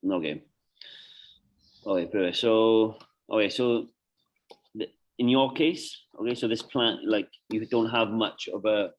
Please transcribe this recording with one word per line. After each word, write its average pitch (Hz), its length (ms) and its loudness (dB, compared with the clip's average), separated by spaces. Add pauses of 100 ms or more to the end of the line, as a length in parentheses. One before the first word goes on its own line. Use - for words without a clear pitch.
Okay. 80 380 -4 (1400)
Okay, 92 260 0
perfect. 92 260 0
So, 110 600 4 (340)
okay, 107 180 2
so 120 380 0 (880)
th-, 107 140 -8 (260)
in 123 120 0
your 131 240 2
case, 165 500 -4 (160)
okay, 117 160 -4
so 120 120 -6
this 113 140 -2
plant, 117 460 -2
like, 104 220 0 (200)
you 113 160 -4
don't 113 240 0
have 113 200 0
much 110 440 -4
of 98 120 -8
a 104 340 0